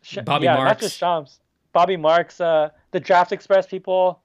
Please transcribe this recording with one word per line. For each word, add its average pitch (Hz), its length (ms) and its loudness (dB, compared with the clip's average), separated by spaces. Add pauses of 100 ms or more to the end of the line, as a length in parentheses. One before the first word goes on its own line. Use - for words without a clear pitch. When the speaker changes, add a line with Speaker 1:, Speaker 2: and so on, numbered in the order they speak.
Speaker 1:
Sh-, - 240 -16
Speaker 2:
Bobby 151 200 -2
Speaker 1:
yeah, 165 100 4
Speaker 2:
Marks. 135 140 0
Speaker 1:
not 214 120 0
just 208 160 -8
Shams. 165 420 -4 (320)
Bobby 180 240 2
Marks, 170 460 0
uh, 156 280 0 (220)
the 180 80 -4
Draft 185 320 2
Express 190 360 0
people. 185 580 -2